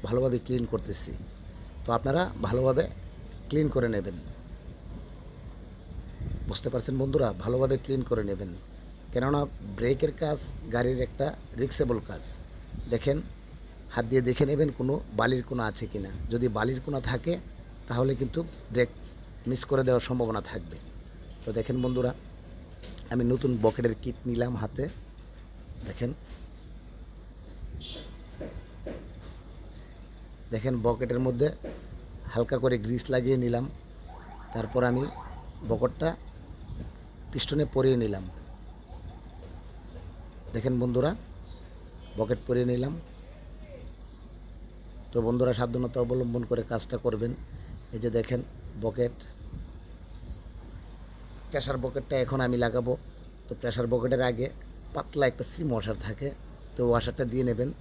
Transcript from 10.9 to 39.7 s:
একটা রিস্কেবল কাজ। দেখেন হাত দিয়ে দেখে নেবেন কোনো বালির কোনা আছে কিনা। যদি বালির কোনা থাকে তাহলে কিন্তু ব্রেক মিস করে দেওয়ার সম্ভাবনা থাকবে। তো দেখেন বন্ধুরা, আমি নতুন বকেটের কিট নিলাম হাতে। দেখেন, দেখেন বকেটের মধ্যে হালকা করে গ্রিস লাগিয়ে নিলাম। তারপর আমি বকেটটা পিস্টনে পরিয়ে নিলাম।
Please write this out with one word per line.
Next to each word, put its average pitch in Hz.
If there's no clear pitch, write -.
একটা -
রিস্কেবল 127
কাজ। 90
দেখেন 139
হাত 117
দিয়ে 131
দেখে 139
নেবেন 147
কোনো 131
বালির 123
কোনা 123
আছে 104
কিনা। 98
যদি 120
বালির 127
কোনা 139
থাকে 135
তাহলে 123
কিন্তু 135
ব্রেক 120
মিস 127
করে 135
দেওয়ার 123
সম্ভাবনা 113
থাকবে। 85
তো -
দেখেন 123
বন্ধুরা, 123
আমি 120
নতুন 127
বকেটের 113
কিট 123
নিলাম 120
হাতে। 120
দেখেন, 120
দেখেন 117
বকেটের 120
মধ্যে 127
হালকা 120
করে 127
গ্রিস 117
লাগিয়ে 127
নিলাম। 120
তারপর 113
আমি 127
বকেটটা 127
পিস্টনে 143
পরিয়ে 131
নিলাম। 98